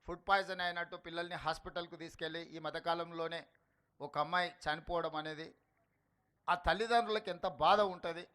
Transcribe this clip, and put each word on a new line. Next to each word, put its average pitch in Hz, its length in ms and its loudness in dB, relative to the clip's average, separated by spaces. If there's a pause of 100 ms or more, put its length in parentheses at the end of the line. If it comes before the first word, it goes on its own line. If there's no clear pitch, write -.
ఫుడ్ 170 220 -6
పాయిజన్ 190 380 4
అయినట్టు 175 300 -4 (100)
పిల్లల్ని 170 380 -6
హాస్పిటల్కు 165 600 -4
తీసుకెళ్ళి 165 380 -6 (140)
ఈ 165 100 -8
మధ్యకాలంలోనే 165 760 -2 (600)
ఒక 143 240 -6
అమ్మాయి 175 260 2 (140)
చనిపోవడం 160 580 -2
అనేది 156 260 -8 (1040)
ఆ - 20 6 (140)
తల్లిదండ్రులకు 214 680 2
ఎంత 180 140 -4 (160)
బాధ 196 180 8 (140)
ఉంటది. 170 280 -6 (120)